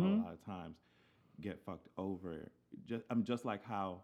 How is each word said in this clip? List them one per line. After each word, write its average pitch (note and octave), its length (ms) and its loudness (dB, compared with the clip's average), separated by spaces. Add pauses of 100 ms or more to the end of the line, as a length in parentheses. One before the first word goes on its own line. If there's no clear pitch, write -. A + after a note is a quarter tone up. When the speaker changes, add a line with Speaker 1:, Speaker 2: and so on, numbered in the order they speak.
Speaker 1:
Mm-hmm. G3+ 200 6
Speaker 2:
a - 40 0
lot - 80 -6
of - 120 -14
times F2 300 -8 (640)
get G2 260 -4
fucked - 220 -8 (100)
over. F2+ 520 -4 (360)
Just, A#2 240 -4
I'm A#2 140 4
just A#2 220 0
like G#2+ 200 0
how F#2+ 380 -2